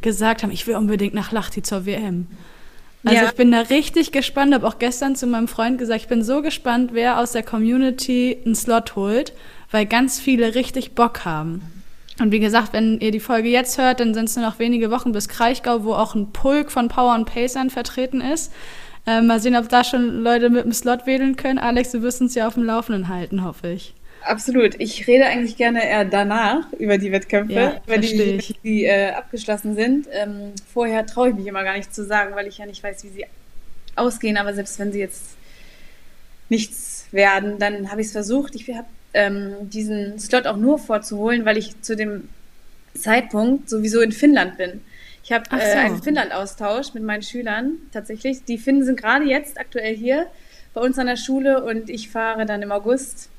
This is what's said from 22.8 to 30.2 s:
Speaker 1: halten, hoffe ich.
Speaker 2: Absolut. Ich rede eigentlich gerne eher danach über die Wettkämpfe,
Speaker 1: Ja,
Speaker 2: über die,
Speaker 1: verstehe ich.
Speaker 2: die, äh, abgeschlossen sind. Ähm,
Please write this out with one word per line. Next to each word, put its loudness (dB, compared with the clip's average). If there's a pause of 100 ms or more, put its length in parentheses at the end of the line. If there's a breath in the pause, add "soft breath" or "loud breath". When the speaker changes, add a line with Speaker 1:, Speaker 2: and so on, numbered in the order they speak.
Speaker 1:
halten, -4
hoffe -8
ich. -10 (300 loud breath)
Speaker 2:
Absolut. 2
Ich -6
rede 8
eigentlich -2
gerne 2
eher 4
danach 0
über 2
die -2
Wettkämpfe, 0
Speaker 1:
Ja, 2
Speaker 2:
über 2
die, 4
Speaker 1:
verstehe 2
ich. -6
Speaker 2:
die, 0
äh, 2
abgeschlossen -6
sind. 0
Ähm, -6 (200)